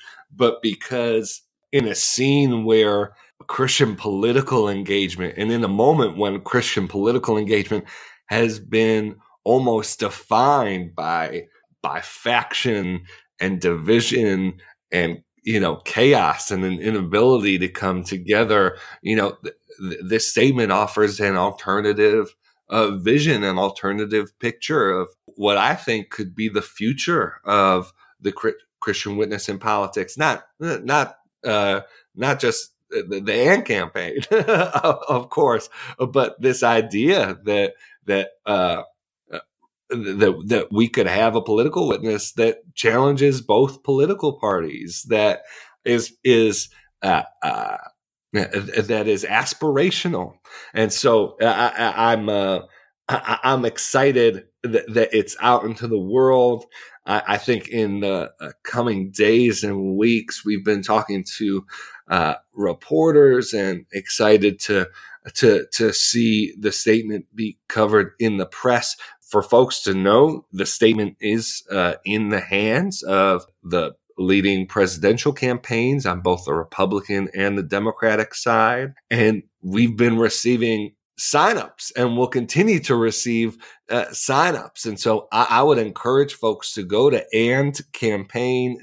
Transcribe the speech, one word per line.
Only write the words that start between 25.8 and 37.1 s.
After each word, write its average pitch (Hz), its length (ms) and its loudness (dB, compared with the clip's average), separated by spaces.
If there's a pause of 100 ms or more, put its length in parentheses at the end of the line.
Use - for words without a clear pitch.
could 95 240 -10
be 110 140 -2
the 101 120 -2
future 127 800 -4
of 95 480 2 (280)
the 98 120 -4
Chri-, 107 220 -4 (280)
Christian 101 360 -6
witness 104 320 -4
in 101 80 -6
politics. 101 600 -4
Not, 143 260 -2 (160)
not, 139 560 -2 (280)
uh, 101 380 0 (340)
not 135 240 -2
just - 340 -4 (180)
the, 107 120 -4
the, 98 180 -6
the 101 120 -4
and 139 320 4
campaign, 90 600 -4
<laughs> - 60 -4
of, 185 760 0
of 123 220 -2
course, 123 400 0 (280)
but 135 420 0
this 127 220 0
idea 113 840 0